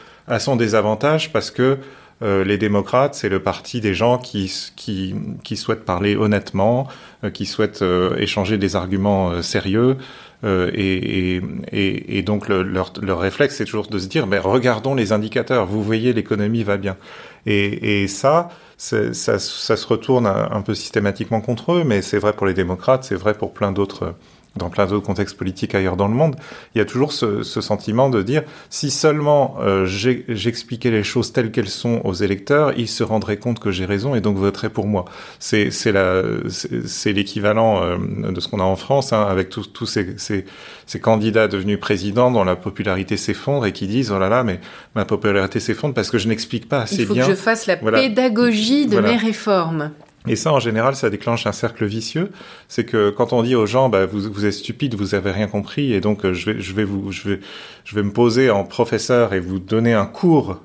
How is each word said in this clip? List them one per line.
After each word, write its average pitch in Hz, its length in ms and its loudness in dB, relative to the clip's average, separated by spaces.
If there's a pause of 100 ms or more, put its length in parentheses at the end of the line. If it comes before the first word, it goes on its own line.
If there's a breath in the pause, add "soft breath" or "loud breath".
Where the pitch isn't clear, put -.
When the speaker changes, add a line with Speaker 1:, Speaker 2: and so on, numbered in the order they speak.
(260 loud breath)
Speaker 1:
à 120 120 0
son 131 180 0
désavantage 113 760 2
parce 104 180 -2
que... 131 280 2 (440 loud breath)
Euh, 98 220 2
les 101 120 2
démocrates, 107 600 2
c'est - 120 -4
le 95 120 0
parti 98 420 -4
des 104 100 2
gens 117 240 4
qui 107 280 -4
s-, - 300 -8
qui, 95 400 -6 (280)
qui - 140 -8
souhaitent 110 280 -4
parler 98 320 2
honnêtement, 104 720 2 (380 loud breath)
euh, 101 60 -2
qui - 140 -8
souhaitent, 104 380 -2
euh, 90 340 2
échanger 104 400 0
des 95 200 0
arguments, 95 560 2
euh, 87 100 -2
sérieux. 107 540 2 (480 loud breath)
Euh, 92 300 2
et, 92 640 0
et, 90 60 -4 (300)
et, 101 460 -2
et 95 40 -2
donc, 101 260 -2
le, 95 140 2
leur, 95 300 -2 (100)
leur 95 160 -2
réflexe, 98 380 0
c'est 110 80 -2
toujours 107 240 -4
de 104 100 -4
se 92 80 -4
dire : « 127 220 -2
Mais 98 100 2
regardons 117 560 2
les 113 180 0
indicateurs, 110 540 0
vous 104 160 -2
voyez, 113 300 0
l'économie 110 500 0
va 101 140 0
bien. » 98 200 -4 (500 loud breath)
Et, 101 560 2
et 98 60 0
ça, 156 420 2 (260 loud breath)
c'est, 120 380 -2
ça, 113 240 0
ça - 380 -2
se - 100 -6
retourne 120 400 2
un, 107 260 0
un 110 80 -2
peu 104 140 -2
systématiquement 104 680 -2
contre 120 320 -2
eux, 175 120 2
mais 107 160 2
c'est 101 180 0
vrai 104 140 2
pour 101 140 0
les 95 80 2
démocrates, 92 500 0
c'est 101 120 -4
vrai 104 180 0
pour - 200 -6
plein 101 180 -2
d'autres, 92 420 -4 (420 soft breath)
dans 90 140 -4
plein 101 160 2
d'autres 98 180 -2
contextes 98 320 -4
politiques - 380 -6
ailleurs 95 220 2
dans 101 100 2
le 107 80 0
monde, 151 220 2 (380 loud breath)
il 120 40 2
y - 20 4
a 104 40 4
toujours 139 280 0
ce, 107 300 0
ce - 180 -4
sentiment 110 480 0
de 117 140 2
dire : « 139 220 0 (260 loud breath)
Si 143 220 -4
seulement, 147 680 2
euh, 98 240 2
j'ai, 104 440 0
j'expliquais 117 640 -2
les 107 100 2
choses 113 300 -2
telles 113 180 0
qu'elles 107 180 -2
sont - 360 -2
aux 95 80 0
électeurs, 101 640 2
ils 117 100 -2
se - 160 -4
rendraient 104 360 -2
compte 120 200 -2
que 101 140 -2
j'ai 92 120 -2
raison 101 300 -2
et 113 60 2
donc 101 160 0
voteraient 98 340 0
pour 104 160 -2
moi. » 98 200 0 (340 loud breath)
C'est, - 320 2
c'est - 180 0
la, 95 320 4 (280)
c'est, 117 360 -6
c'est - 260 -2
l'équivalent, 104 720 2
euh, 87 140 0 (340)
de 92 80 -4
ce - 80 -6
qu'on 104 140 -4
a 90 40 2
en 95 120 2
France, 135 360 0
hein, 107 160 2
avec 92 220 0
tous, - 220 -10
tous - 140 -8
ces, 107 320 -2
ces, 98 260 -4 (420 loud breath)
ces - 140 -10
candidats 110 480 4
devenus 98 320 -2
présidents 104 500 2
dont 113 140 4
la 90 100 2
popularité 95 640 -4
s'effondre 120 500 -2
et 95 60 0
qui 95 160 -6
disent : « 110 260 0
Oh 95 60 0
là 95 80 2
là, 123 160 2
mais 90 160 -2 (340 loud breath)
ma 104 100 0
popularité 101 540 0
s'effondre 123 360 -2
parce 117 180 -2
que 120 60 2
je 101 100 0
n'explique 110 400 -4
pas 139 140 0
assez 165 200 0
Speaker 2:
Il - 40 2
faut 202 80 0
Speaker 1:
bien. » 127 120 2
Speaker 2:
que 190 60 4
je 190 40 2
fasse 226 300 0
la 185 80 4
Speaker 1:
Voilà. - 240 2
Speaker 2:
pédagogie 240 880 2
de 233 60 2
Speaker 1:
Voilà. 208 180 4
Speaker 2:
mes 240 60 4
réformes. 185 720 0 (360)
Speaker 1:
Et 117 100 2
ça, 156 180 2
en 135 40 6
général, 117 380 2
ça 120 140 0
déclenche 113 360 -2
un 107 60 0
cercle - 320 -4
vicieux. 113 460 -4 (360 loud breath)
C'est - 180 -4
que 104 260 4
quand 117 240 0
on 120 80 4
dit 123 120 2
aux 110 120 4
gens, 127 240 2
bah, 95 160 4
vous, 101 260 -4
vous 101 140 -2
êtes 98 80 2
stupides, - 400 -4
vous 101 200 -2
avez 98 160 0
rien 98 180 0
compris, 117 440 -2
et 98 80 2
donc, 104 240 0
euh, 92 80 4
je 87 180 -4
vais, 110 120 -2
je 92 100 -8
vais 104 120 0
vous, 98 280 -4
je 92 160 -8
vais, 98 120 -2 (440 loud breath)
je - 100 -16
vais 104 80 0
me 101 80 0
poser 120 380 4
en 101 160 2
professeur 117 720 0
et 92 60 2
vous 90 180 -4
donner 110 340 2
un 104 140 4
cours, 143 580 2